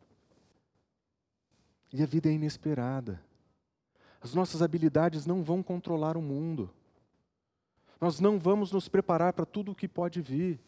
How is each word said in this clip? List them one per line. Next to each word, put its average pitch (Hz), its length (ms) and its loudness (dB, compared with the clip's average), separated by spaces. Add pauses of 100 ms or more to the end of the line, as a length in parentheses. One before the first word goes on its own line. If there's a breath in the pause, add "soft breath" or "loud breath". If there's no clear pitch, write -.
(1900)
E 131 100 0
a 151 40 4
vida 156 240 2
é - 20 4
inesperada. 135 920 -4 (1000 soft breath)
As 120 100 -12
nossas 170 300 0
habilidades 160 640 2
não 175 180 0
vão 180 180 0
controlar 165 540 -2
o 165 60 -4
mundo. 143 480 -4 (1300 soft breath)
Nós 165 200 0
não 202 180 4
vamos 185 340 2
nos 190 160 -2
preparar 175 460 2
para 165 100 -2
tudo 202 280 -6
o - 20 -12
que - 120 -6
pode 175 360 -4
vir. 147 460 -2